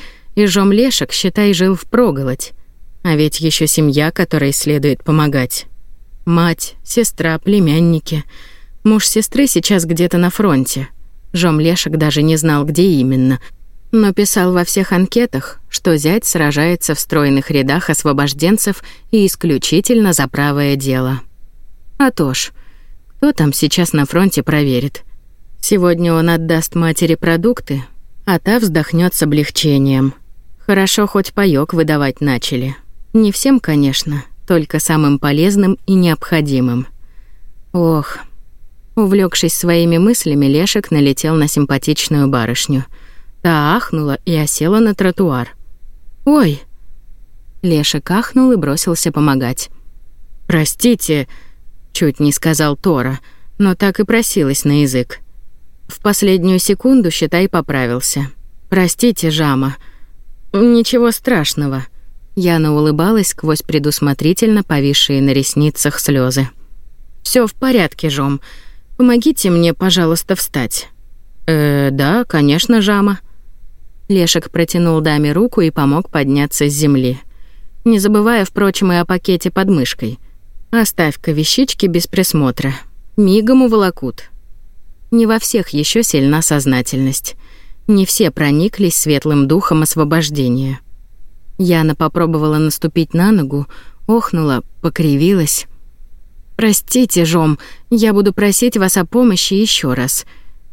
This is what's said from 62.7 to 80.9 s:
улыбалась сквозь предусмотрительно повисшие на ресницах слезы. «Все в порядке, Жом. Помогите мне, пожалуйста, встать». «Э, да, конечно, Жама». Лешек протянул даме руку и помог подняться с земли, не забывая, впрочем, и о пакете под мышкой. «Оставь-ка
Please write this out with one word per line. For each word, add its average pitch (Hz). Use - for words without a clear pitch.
улыбалась 156
сквозь -
предусмотрительно 151
повисшие 139
на 139
ресницах 147
слезы. 131
«Все 240
в -
порядке, 202
Жом. 139
Помогите 247
мне, 170
пожалуйста, 175
встать». -
«Э, 147
да, 147
конечно, 175
Жама». 202
Лешек 170
протянул 170
даме 151
руку 214
и 160
помог 147
подняться 143
с 147
земли, 135
не 226
забывая, 208
впрочем, 196
и 175
о 170
пакете 185
под 190
мышкой. 131
«Оставь-ка 170